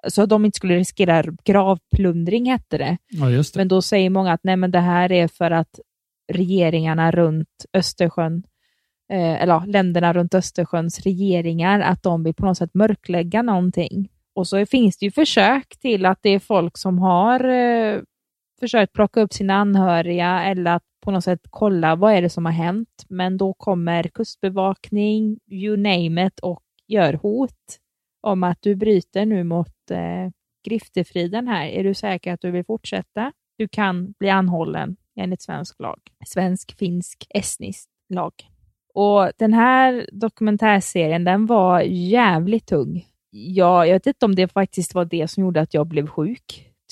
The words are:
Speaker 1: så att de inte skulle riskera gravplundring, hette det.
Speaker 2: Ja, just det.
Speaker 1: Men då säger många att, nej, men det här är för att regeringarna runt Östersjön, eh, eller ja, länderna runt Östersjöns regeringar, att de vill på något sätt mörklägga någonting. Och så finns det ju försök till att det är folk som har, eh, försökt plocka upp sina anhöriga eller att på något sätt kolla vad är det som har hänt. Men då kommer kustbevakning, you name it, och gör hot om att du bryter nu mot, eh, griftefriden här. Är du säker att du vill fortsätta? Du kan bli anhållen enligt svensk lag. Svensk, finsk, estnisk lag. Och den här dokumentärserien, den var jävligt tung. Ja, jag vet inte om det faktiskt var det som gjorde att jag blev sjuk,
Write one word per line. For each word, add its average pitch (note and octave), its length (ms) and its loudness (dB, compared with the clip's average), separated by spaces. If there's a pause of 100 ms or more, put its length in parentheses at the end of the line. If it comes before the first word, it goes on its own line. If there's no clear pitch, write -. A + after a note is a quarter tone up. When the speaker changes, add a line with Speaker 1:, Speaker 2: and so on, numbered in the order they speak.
Speaker 1:
så G3+ 140 2
att G#3 60 2
de G#3+ 160 4
inte G#3 120 0
skulle F3+ 200 0
riskera F3 460 2 (220)
gravplundring, F#3+ 1080 2
hette - 280 -4
det. C#3+ 200 -2 (100)
Speaker 2:
Ja, D3 220 0
just C3+ 240 0
det. G3 60 -2
Speaker 1:
Men F#3+ 80 0
då F#3 140 2
säger F#3+ 280 2
många F#3+ 220 0
att, E3 120 -4
nej, F#3+ 120 2
men F#3 140 0
det F3 100 2
här F3+ 320 2
är E3+ 160 4
för E3+ 220 -2
att E3 300 -2 (520)
regeringarna E3 800 0
runt D#3+ 640 0
Östersjön, E3+ 720 -2 (680)
eh, E3+ 300 -2
eller F3 120 4
ja, E3 120 0
länderna F3 460 2
runt F3 220 0
Östersjöns E3+ 640 -2
regeringar, F3+ 800 0
att - 220 0
de E3+ 220 0
vill E3 100 -2
på - 120 -4
något F#3 120 0
sätt F3 160 -4
mörklägga F#3+ 680 0
någonting. F#3 640 -2 (260)
Och F#3 140 -4
så G3+ 180 0
finns A#3 320 2
det - 80 -6
ju G3 40 -2
försök B3+ 720 2
till G3+ 260 0
att F#3+ 160 2
det G#3 80 2
är G3 80 4
folk F3+ 400 -2
som F#3 200 -2
har, F#3+ 500 2
eh, A#3+ 520 0 (600)
försökt A3+ 320 0
plocka G#3+ 280 0
upp G#3 120 0
sina G3 220 -2
anhöriga F3+ 920 0
eller F#3 260 -2
att E3+ 120 0 (220)
på G#3 60 -6
något F#3 140 -2
sätt F3+ 160 -2 (100)
kolla E3 460 0
vad G#3 160 4
är F3+ 100 4
det F3 80 2
som E3+ 140 -4
har E3 80 -2
hänt. F3 560 -4
Men F#3 280 -4
då F#3+ 180 -2
kommer E3+ 480 -2
kustbevakning, G#3 1400 -4 (120)
you G3+ 260 -4
name F3+ 500 0
it, - 140 -6
och F3+ 200 -8 (280)
gör F3+ 240 2
hot G#3+ 380 -4 (720)
om F#3+ 220 -2
att F3 160 -2
du G3+ 140 0
bryter G3+ 520 0
nu G3 180 0
mot, E3+ 460 -6
eh, F3+ 400 -6 (380)
griftefriden G3+ 800 -6
här. E3+ 200 -4
Är F#3+ 160 -4
du G3 100 0
säker F#3 380 -6
att E3+ 80 -10
du F3+ 100 -6
vill F3 140 -4
fortsätta? A3 680 -8 (260)
Du A3 100 -4
kan F#3+ 500 -4
bli G3 120 0
anhållen F3+ 640 -2 (240)
enligt F#3 220 -6
svensk D#3 380 -12
lag. - 180 -10 (280)
Svensk, F#3 520 -4
finsk, F3+ 520 -6
estnisk - 580 -10 (260)
lag. F3 180 -6 (640)
Och G3+ 440 4
den A3 160 2
här B3+ 580 4
dokumentärserien, G3+ 1120 0
den G3+ 220 2
var F#3 340 4
jävligt F#3 840 0
tung. D#3+ 400 -4 (240)
Ja, F3 560 4
jag F3+ 80 6
vet F#3+ 120 0
inte C#4 200 0
om G3 80 2
det F#3 140 2
faktiskt - 460 -4
var F3+ 100 0
det E3+ 240 -4
som - 160 -4
gjorde E3+ 160 0
att D#3+ 140 -2
jag D3+ 120 0
blev D3+ 200 -4
sjuk, - 640 -8 (220)